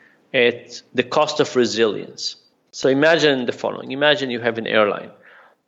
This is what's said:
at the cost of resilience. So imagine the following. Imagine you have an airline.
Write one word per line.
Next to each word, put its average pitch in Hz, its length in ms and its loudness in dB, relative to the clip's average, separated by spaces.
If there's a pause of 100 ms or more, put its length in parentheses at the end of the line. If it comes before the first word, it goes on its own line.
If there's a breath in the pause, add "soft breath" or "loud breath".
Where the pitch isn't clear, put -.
(340 soft breath)
at 120 480 0 (100)
the 120 100 0
cost - 380 0
of - 160 0
resilience. 110 800 -2 (360)
So - 160 -2
imagine 143 580 2
the - 60 -14
following. 104 400 -8
Imagine 139 380 0
you 120 100 -4
have 117 180 -2
an 110 80 -8
airline. 104 440 0 (580 soft breath)